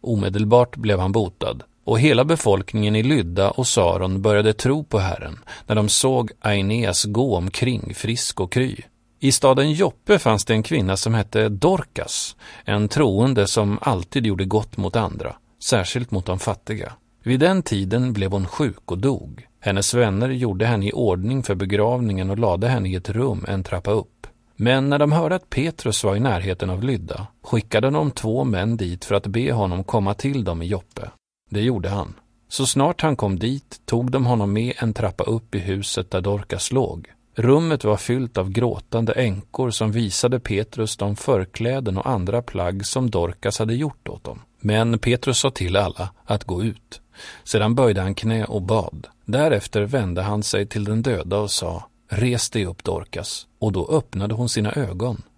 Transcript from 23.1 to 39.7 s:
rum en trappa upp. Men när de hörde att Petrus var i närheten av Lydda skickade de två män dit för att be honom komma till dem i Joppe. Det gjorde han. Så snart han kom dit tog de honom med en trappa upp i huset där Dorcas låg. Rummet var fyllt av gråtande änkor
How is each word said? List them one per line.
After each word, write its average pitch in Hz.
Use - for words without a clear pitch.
rum 110
en 98
trappa 90
upp. -
Men 131
när 143
de 147
hörde 160
att -
Petrus 131
var 101
i 107
närheten 95
av 92
Lydda 101
skickade 113
de 151
två 120
män 110
dit 87
för 101
att 101
be 117
honom 95
komma 101
till 139
dem 82
i 82
Joppe. -
Det 101
gjorde 110
han. 98
Så -
snart 143
han 151
kom 98
dit 127
tog 123
de 127
honom 107
med 117
en 110
trappa -
upp 113
i 104
huset 98
där 95
Dorcas 101
låg. 120
Rummet 143
var 107
fyllt 120
av 95
gråtande 113
änkor 120